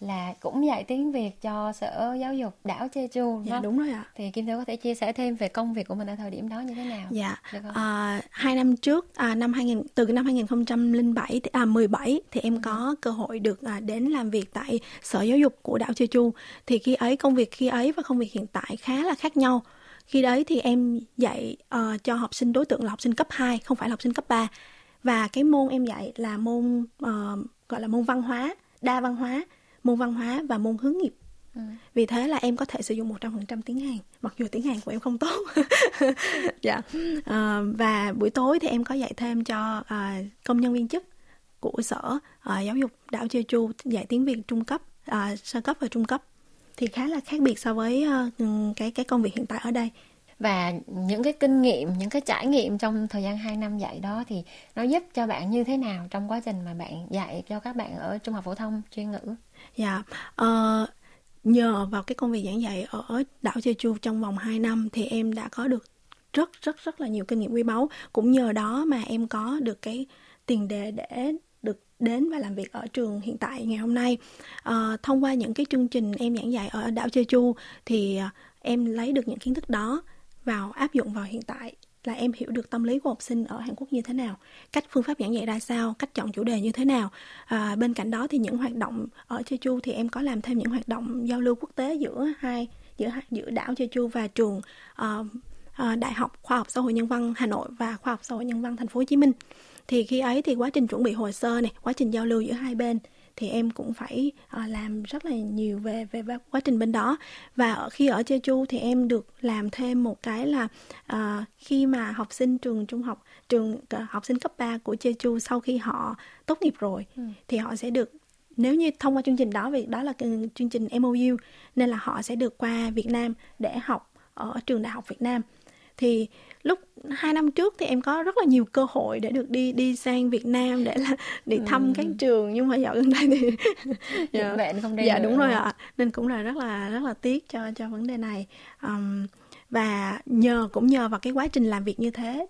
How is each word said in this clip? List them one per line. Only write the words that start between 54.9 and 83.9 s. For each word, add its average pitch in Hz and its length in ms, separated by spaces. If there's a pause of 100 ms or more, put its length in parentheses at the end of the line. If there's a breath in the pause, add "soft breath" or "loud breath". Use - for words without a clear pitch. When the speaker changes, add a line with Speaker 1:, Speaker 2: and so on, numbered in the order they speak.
Speaker 1:
cho 233 120
bạn 185 240
như 240 140
thế 269 120
nào 196 340
trong 202 200
quá 233 140
trình 190 200
mà 170 100
bạn 170 360
dạy 180 380
cho 208 120
các 247 160
bạn 208 200
ở 190 220
trung 220 160
học 190 100
phổ 185 100
thông 214 280 (140)
chuyên 208 140
ngữ? 202 80 (580 loud breath)
Speaker 2:
Dạ, 202 260 (340 loud breath)
ờ, 220 500 (580 soft breath)
nhờ 220 460
vào 208 120
cái 247 120
công 240 180
việc 214 120
giảng 202 180
dạy 202 280
ở 233 320 (200)
đảo 220 140
Jeju 226 460
trong 220 180
vòng 202 180
hai 220 200
năm 226 340
thì 220 140
em 226 280
đã 220 140
có 247 200
được 247 160 (480)
rất, 311 180 (120)
rất, 302 220
rất 320 160
là 262 80
nhiều 208 160
kinh 226 160
nghiệm 214 120
quý 233 100
báu. 233 260 (240 loud breath)
Cũng 233 200
nhờ 247 200
đó 220 320
mà 269 220
em 226 220
có 233 340
được 226 200
cái 247 240 (400 soft breath)
tiền 214 220
đề 208 220
để 247 420 (300)
được 214 180 (180)
đến 240 320
và 311 80
làm 202 160
việc 196 180
ở 233 200
trường 214 280
hiện 226 180
tại 240 280
ngày 220 120
hôm 233 160
nay. 247 240 (440 loud breath)
Ờ, 220 400
thông 269 220
qua 269 100
những 226 200
cái 285 160
chương 254 180
trình 220 300
em 240 180
giảng 226 160
dạy 202 160
ở 220 220
đảo 233 180
Jeju 247 440 (340 loud breath)
thì, 196 300
ờ, 190 120 (320 loud breath)
em 240 240
lấy 233 280
được 262 160
những 214 100
kiến 254 160
thức 285 160
đó 233 320 (420 soft breath)
vào 208 280
áp 285 200
dụng 226 200
vào 208 120
hiện 220 180
tại, - 320 (300)
là 226 80
em 240 240
hiểu - 140
được 233 200
tâm 233 140
lý 247 140
của 277 120
học - 120
sinh 233 220
ở 226 140
Hàn 226 180
Quốc 269 160